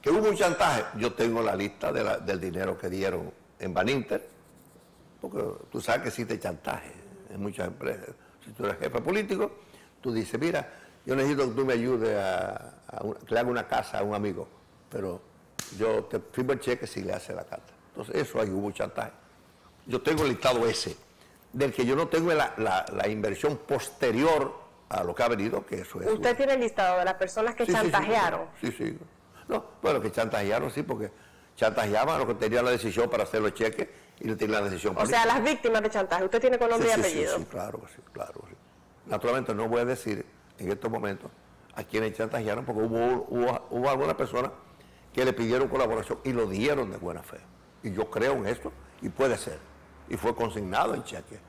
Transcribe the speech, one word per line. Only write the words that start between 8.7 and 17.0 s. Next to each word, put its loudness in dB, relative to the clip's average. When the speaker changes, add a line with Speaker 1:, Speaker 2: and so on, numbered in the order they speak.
Speaker 1:
jefe -4
político, -2
tú -4
dices, -2
"Mira, 0
yo 0
necesito 2
que -6
tú 2
me 2
ayudes 2
a, -2
a -8
un, -4
que -6
le 6
haga 2
una 0
casa -2
a 2
un -2
amigo, -2
pero -6
yo 2
te -4
firmo -2
el 2
cheque -2
si -8